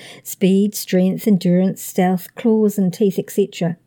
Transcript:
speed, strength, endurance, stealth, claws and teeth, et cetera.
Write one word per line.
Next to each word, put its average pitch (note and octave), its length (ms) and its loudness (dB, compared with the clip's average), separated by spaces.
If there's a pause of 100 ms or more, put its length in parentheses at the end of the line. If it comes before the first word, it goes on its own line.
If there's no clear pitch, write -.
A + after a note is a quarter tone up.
(220)
speed, G3 540 0
strength, F#3 520 -2
endurance, F#3 540 2
stealth, F#3 540 -2
claws A3 420 0
and F#3 160 0
teeth, G3 240 0
et - 140 -6
cetera. F3 560 -2